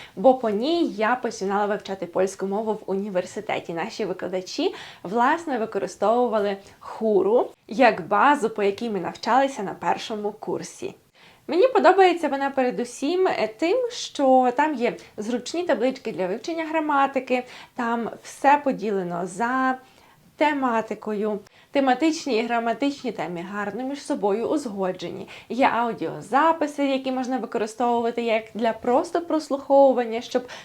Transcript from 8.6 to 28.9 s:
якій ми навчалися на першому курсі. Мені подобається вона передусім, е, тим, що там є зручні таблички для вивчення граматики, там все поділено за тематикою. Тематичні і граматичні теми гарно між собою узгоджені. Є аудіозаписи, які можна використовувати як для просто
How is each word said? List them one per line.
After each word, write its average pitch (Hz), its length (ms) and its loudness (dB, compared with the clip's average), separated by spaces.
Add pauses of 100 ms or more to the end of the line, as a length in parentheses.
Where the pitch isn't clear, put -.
якій 202 260 -2
ми 202 100 -2
навчалися 240 640 0
на 170 100 -6
першому 208 580 -4
курсі. - 640 -8 (560)
Мені 370 160 6
подобається 359 600 6
вона 277 220 -2
передусім, 269 760 0
е, - 200 0
тим, 453 420 0
що 262 680 2
там 302 180 2
є 226 240 -2 (200)
зручні 240 460 -4
таблички 262 480 0
для 180 160 -2
вивчення 320 380 -6
граматики, 277 760 0 (320)
там 233 340 -2 (140)
все 285 400 2
поділено 185 600 -2
за 254 520 -2 (580)
тематикою. 220 1040 0 (320)
Тематичні 277 680 2
і 240 60 0
граматичні 233 680 -2
теми 170 400 -6
гарно 202 320 -6
між 277 220 -8
собою 214 420 0
узгоджені. 196 800 -4 (220)
Є 247 240 2
аудіозаписи, 240 1120 0
які 269 260 -2
можна 254 260 -2
використовувати 233 840 -2
як 220 220 0 (100)
для 226 200 0
просто 285 480 0